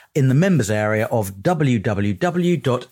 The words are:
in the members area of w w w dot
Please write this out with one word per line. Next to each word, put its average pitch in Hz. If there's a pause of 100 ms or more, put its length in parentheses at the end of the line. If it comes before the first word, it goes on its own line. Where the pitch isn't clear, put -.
(140)
in 135
the 127
members 151
area 107
of 98
w 151
w 101
w 175
dot 123